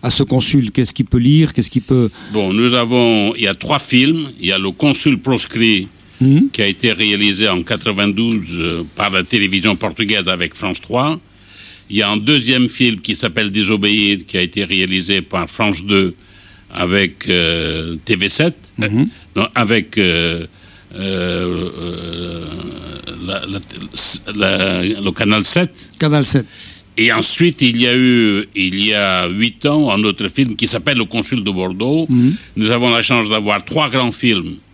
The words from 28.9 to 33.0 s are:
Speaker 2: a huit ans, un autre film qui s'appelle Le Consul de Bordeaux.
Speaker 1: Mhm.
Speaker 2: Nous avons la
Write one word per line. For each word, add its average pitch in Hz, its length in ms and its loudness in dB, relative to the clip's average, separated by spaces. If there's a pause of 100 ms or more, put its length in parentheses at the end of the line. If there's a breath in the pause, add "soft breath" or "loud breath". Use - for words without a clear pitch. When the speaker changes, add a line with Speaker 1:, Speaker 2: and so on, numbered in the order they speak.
Speaker 2:
a 95 340 2
huit 107 380 -2
ans, 147 240 2
un 104 140 2
autre 104 240 -2
film 123 280 0
qui - 120 -2
s'appelle 143 300 -2
Le 113 80 0
Consul 113 380 -4
de 101 80 -2
Bordeaux. 98 580 -2
Speaker 1:
Mhm. 127 260 4 (220 loud breath)
Speaker 2:
Nous 107 140 0
avons 120 180 2
la 117 120 2